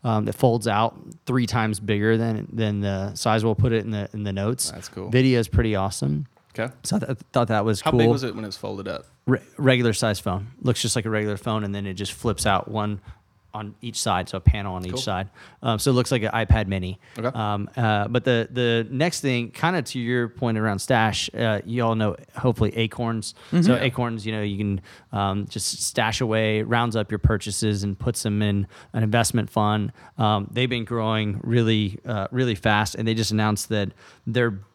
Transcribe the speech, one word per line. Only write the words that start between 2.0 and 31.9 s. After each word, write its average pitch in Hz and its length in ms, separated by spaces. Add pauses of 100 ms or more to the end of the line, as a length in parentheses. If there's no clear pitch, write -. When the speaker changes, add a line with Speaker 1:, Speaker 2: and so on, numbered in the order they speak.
Speaker 1:
than, 110 360
than 104 260
the 98 360
size. 110 280
We'll 110 120
put 117 180
it 110 100
in 110 80
the, 104 220
in 104 100
the 101 100
notes. 107 380
Speaker 2:
That's - 160
cool. 95 220
Speaker 1:
Video 127 300
is 113 100
pretty 113 260
awesome. 98 520 (300)
Speaker 2:
Okay. 117 140 (120)
Speaker 1:
So 196 140
I - 20
th-, 117 180 (160)
thought 120 160
that 107 160
was 107 160
Speaker 2:
How 160 100
Speaker 1:
cool. 123 80
Speaker 2:
big 113 100
was 127 140
it 113 120
when 110 100
it's 98 120
folded 101 300
up? - 180 (200)
Speaker 1:
Re-, 123 140 (180)
regular 123 360
size 107 260
phone. 98 280 (140)
Looks 123 200
just 110 160
like 107 80
a 113 40
regular 107 280
phone, 107 260
and 98 100
then 101 140
it 95 60
just 95 180
flips - 340
out 98 220
one 104 320 (560)
on 104 260
each 117 200
side, 95 260
so 98 100
a 92 40
panel 101 340
on 92 100
each 92 80
Speaker 2:
Cool. 127 80
Speaker 1:
side. 98 280 (320)
Um, 113 180
so 139 120
it - 20
looks 123 180
like 120 120
an 107 80
iPad 110 360
Mini. 92 320 (180)
Speaker 2:
Okay. 113 100
Speaker 1:
Um, 104 500
uh, 107 300
but 120 160
the, 117 280
the 117 380
next 147 320
thing, 123 300
kinda 170 320
to - 160
your 120 280
point 113 300
around 107 220
Stash, 110 560
uh, 110 280
you 117 200
all 113 120
know, 107 200 (200)
hopefully, 113 400
Acorns. 113 600 (160)
Speaker 3:
Mm-hmm. 175 100
Speaker 1:
So 160 140
Speaker 3:
Yeah. - 80
Speaker 1:
Acorns, 117 420
you 110 60
know, 107 100
you 101 160
can, 101 240 (300)
um, 101 360
just - 360
stash 113 360
away, 110 440
rounds 117 320
up 107 160
your 107 80
purchases, 104 640
and 98 140
puts - 260
them 104 180
in 101 260 (240)
an 113 120
investment 110 480
fund. 104 400 (260)
Um, 107 340
they've 123 180
been 117 160
growing 110 580
really, 110 640